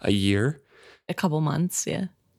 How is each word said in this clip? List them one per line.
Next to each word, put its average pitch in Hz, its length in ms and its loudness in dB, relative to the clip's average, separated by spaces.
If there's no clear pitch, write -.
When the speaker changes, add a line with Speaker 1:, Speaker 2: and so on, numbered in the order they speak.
Speaker 1:
a 101 100 2
year. 101 500 2
Speaker 2:
A 175 60 -6
couple 156 260 0
months, 156 460 -2
yeah. 175 180 -4